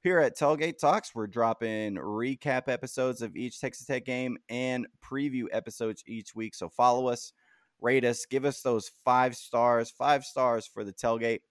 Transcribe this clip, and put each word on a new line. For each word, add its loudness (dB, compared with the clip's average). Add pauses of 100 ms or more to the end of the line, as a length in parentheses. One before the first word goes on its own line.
here 6
at 4
Tailgate 2
Talks. 2
We're -4
dropping 0
recap -2
episodes -4
of -8
each -8
Texas -8
Tech -4
game -4 (120)
and -4 (160)
preview -4
episodes -6
each -12
week. -6
So -8
follow 2
us, -4 (460)
rate 2
us, 2
give -2
us 0
those 0 (140)
five 4
stars, 2
five 0
stars 0
for -10
the -8
Tailgate. -2